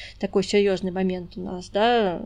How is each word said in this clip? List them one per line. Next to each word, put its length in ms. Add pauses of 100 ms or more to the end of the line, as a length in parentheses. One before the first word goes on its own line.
(200)
такой 240
серьезный 480
момент 460
у 40
нас, 280
да, 560